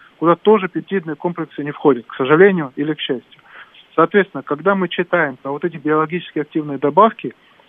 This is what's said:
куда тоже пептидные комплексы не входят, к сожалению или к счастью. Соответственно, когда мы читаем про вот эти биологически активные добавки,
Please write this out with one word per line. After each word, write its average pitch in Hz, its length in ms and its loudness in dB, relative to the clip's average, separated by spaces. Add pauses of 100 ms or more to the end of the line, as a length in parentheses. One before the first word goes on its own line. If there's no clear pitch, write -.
(180)
куда 165 200 2
тоже 202 320 2
пептидные 165 480 -6
комплексы 165 440 -8
не 143 100 -8
входят, 131 360 0
к - 80 -18
сожалению 156 640 4
или 147 160 -4
к 147 80 -12
счастью. - 400 -8 (540)
Соответственно, 170 480 0
когда 156 320 -2
мы 190 120 -2
читаем 170 480 -2
про 135 160 -10
вот 147 140 -6
эти 165 100 -6
биологически 156 640 -4
активные 147 380 -6
добавки, 147 560 0 (340)